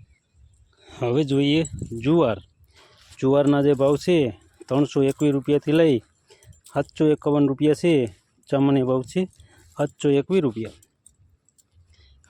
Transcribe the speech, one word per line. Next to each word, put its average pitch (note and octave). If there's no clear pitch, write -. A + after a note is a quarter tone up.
હવે B2
જોઈએ C#3+
જુવાર. C#3
જુવારના C#3+
જે C#3+
ભાવ C#3
છે, F3
ત્રણસો C#3
એકવીસ C#3
રૂપિયાથી C#3+
લઈ D#3
સાતસો -
એકાવન D3
રૂપિયા D3
છે. E3+
સામાન્ય C#3
ભાવ B2+
છે -
સાતસો D3
એકવીસ C#3+
રૂપિયા. A2+